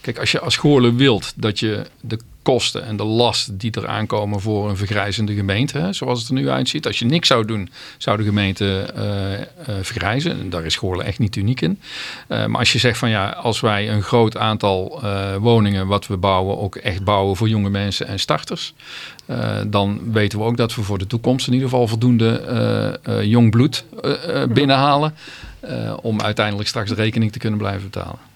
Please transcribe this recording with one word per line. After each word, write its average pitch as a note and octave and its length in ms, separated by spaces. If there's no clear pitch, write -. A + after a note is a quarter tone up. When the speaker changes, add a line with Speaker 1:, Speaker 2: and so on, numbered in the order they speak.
Speaker 1:
kijk, B2 180
als C#3+ 120
je - 80
als D#3 180
Goorlen B2+ 380
wilt B2 400
dat A2 240
je G#2+ 240
de A2+ 160
kosten A#2+ 440
en A2 120
de G#2 60
last A2 560
die A2 120
er - 160
aankomen G#2 540
voor G#2 280
een G2 80
vergrijzende G#2 560
gemeente, G2+ 460
hè, F3+ 140
zoals B2+ 260
het A#2 80
er B2+ 60
nu C3+ 160
uitziet. C3 380
Als G#2 120
je A#2 60
niks D#3+ 220
zou A#2 180
doen, G#2+ 240
zou G#2 200
de G#2+ 60
gemeente, G2 560
eh, G2+ 460
eh, - 60
vergrijzen. A#2 580
En G2 100
daar E2+ 160
is E2 100
Goorlen F#2 300
echt - 140
niet G#2 160
uniek G#2+ 260
in. F#3 180
Eh, A2 180
maar A2 140
als A#2+ 140
je A#2+ 60
zegt A#2 180
van A#2+ 120
ja, G#2 200
als G#2+ 300
wij G#2 300
een G#2+ 120
groot A2 360
aantal, G#2 680
eh, G2 320
woningen G2+ 520
wat G2 200
we G2+ 100
bouwen, F#2+ 420
ook G2+ 160
echt G2 280
bouwen G2 320
voor A2 140
jonge G#2 200
mensen G2+ 380
en G2 120
starters, - 540
eh, A2+ 320
dan G2+ 320
weten G#2 280
we G#2+ 60
ook A#2 120
dat A#2 180
we A#2+ 60
voor G2+ 160
de F#2 100
toekomst B2+ 400
in B2+ 60
ieder C3 160
geval B2 180
voldoende, A2+ 520
eh, A2 800
eh, G#2 80
jong A#2 260
bloed, A#2 340
eh, C#3 100
eh, - 80
Speaker 2:
Ja. C#3 140
Speaker 1:
binnenhalen, C#3 680
eh, A2 420
om G#2+ 200
uiteindelijk G#2 460
straks G#2 220
de G#2+ 60
rekening A2 360
te - 80
kunnen G#2+ 200
blijven G2 240
betalen. F#2+ 360